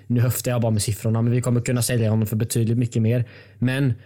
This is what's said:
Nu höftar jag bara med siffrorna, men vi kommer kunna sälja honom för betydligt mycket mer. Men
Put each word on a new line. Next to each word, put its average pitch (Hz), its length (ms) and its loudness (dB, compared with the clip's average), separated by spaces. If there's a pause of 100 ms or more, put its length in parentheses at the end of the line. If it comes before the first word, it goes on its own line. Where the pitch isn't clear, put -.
Nu 120 140 2
höftar 123 300 0
jag 123 100 0
bara 117 100 0
med 107 100 0
siffrorna, 110 400 -2
men 117 120 2
vi 123 80 0
kommer 120 200 0
kunna 123 200 0
sälja 113 280 0
honom 110 180 0
för 117 80 -4
betydligt 113 420 0
mycket 120 240 0
mer. 117 240 2 (340)
Men 131 340 0 (120)